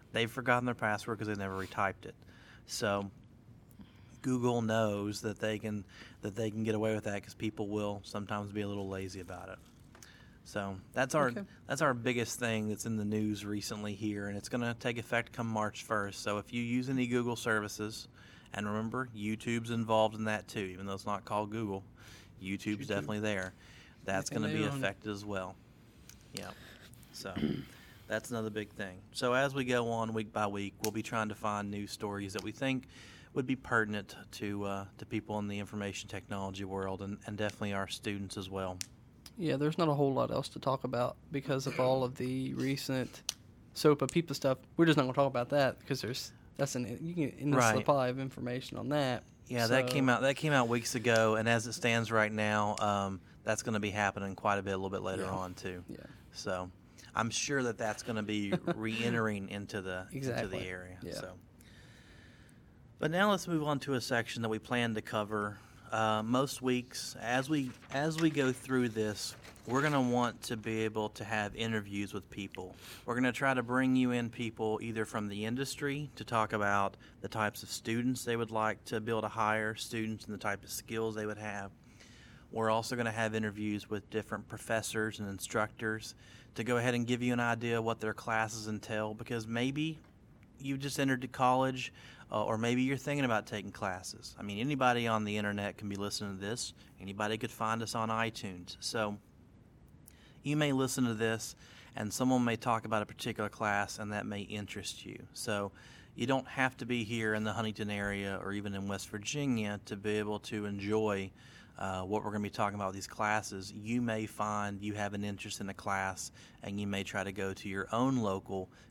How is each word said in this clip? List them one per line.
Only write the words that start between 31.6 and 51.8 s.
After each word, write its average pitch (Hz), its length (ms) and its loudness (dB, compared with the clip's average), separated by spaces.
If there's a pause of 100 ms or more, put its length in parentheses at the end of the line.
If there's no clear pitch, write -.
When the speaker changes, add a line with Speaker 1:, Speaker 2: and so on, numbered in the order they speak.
Speaker 1:
news 101 200 -6
stories 101 420 -4
that 101 100 -4
we 107 80 -6
think 131 360 -2 (460)
would 131 140 0
be 131 80 2
pertinent 107 640 0 (140)
to, 101 340 -4
uh, 98 200 -4 (120)
to - 80 -10
people 107 340 -2
in 101 80 -2
the 101 100 -4
information 101 520 -4
technology 98 560 -6
world 95 380 -2
and, 98 240 -6
and 104 100 -6
definitely 104 340 -2
our 98 160 0
students 101 480 -6
as 92 140 -6
well. 95 280 -4 (600)
Speaker 2:
Yeah, 151 180 0
there's 147 220 2
not 170 100 6
a 147 60 6
whole 139 200 4
lot 123 160 2
else - 200 -2
to - 100 -10
talk 135 240 0
about 123 320 0 (160)
because 135 360 0
of - 120 -2
all 131 240 4
of 127 120 -2
the 131 400 -2
recent 131 680 0 (520)
sopa 151 260 8 (120)
pepa 165 240 2
stuff. 131 220 2 (180)
We're 170 120 8
just 151 100 8
not 143 60 8
gonna 127 100 2
talk 139 140 6
about 123 240 2
that 139 260 4 (100)
'cause 135 140 -2
there's, - 320 -4 (240)
that's 139 180 0
an, 120 260 -4
you 165 140 -4
can, 151 140 2 (100)
endless 135 240 6
Speaker 1:
Right. 110 140 8
Speaker 2:
supply 135 320 4
of 127 100 -2
information 127 580 -4
on 110 120 -4
that. 135 340 2 (240)
Speaker 1:
Yeah, 120 200 2
that 127 200 4
Speaker 2:
So 123 60 0
Speaker 1:
came 135 160 6
out, 117 120 6
that 135 140 4
came 156 160 0
out 131 160 6
weeks 117 280 0
ago, 110 420 6
and 110 120 2
as 117 160 6
it 117 80 -6
stands 117 380 2